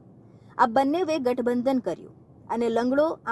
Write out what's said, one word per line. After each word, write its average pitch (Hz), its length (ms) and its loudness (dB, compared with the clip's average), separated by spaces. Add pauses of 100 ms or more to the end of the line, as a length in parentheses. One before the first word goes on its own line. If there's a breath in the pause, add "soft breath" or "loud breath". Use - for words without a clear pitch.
(580 loud breath)
આ 240 200 4
બંનેવે 311 380 2 (100)
ગઠબંધન 247 640 0
કર્યું - 280 -8 (400)
અને 233 140 0
લંગડો 254 380 2 (240)